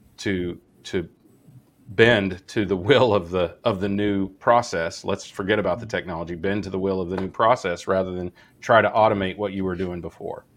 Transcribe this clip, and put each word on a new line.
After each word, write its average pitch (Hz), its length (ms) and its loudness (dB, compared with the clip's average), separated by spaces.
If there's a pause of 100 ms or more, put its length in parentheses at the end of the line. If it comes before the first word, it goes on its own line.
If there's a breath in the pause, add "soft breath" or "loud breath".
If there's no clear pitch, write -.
(180)
to, 90 400 -4 (260)
to - 240 -6 (800)
bend 101 580 4
to 107 180 -2
the 95 100 0
will 117 380 4
of 87 160 0
the, 90 340 -2
of 104 160 0
the 101 100 -2
new 98 400 0
process. 107 720 0
Let's - 260 -4
forget 104 300 0
about 92 200 -2
the 113 60 -10
technology, 87 480 -6
bend 98 300 -4
to 95 80 -10
the 95 80 -4
will 95 200 0
of 87 100 -4
the 92 80 -4
new 95 120 -4
process 110 560 0
rather 95 260 0
than 90 200 -8 (280 soft breath)
try 113 220 4
to 101 80 2
automate 101 480 2
what 101 160 -4
you 95 100 -4
were 92 120 -2
doing 87 260 -6
before. - 440 -12 (120)